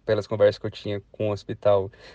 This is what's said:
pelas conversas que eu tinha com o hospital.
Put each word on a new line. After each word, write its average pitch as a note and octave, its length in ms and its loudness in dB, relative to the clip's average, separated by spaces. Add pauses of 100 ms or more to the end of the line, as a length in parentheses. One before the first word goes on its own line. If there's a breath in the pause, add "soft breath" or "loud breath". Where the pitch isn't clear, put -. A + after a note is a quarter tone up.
pelas G#2 200 -2
conversas G#2 320 2
que - 60 -16
eu G#2+ 60 -6
tinha G2+ 320 -8 (100)
com G#2+ 160 -4
o G#2 40 -2
hospital. G2+ 580 0 (240 soft breath)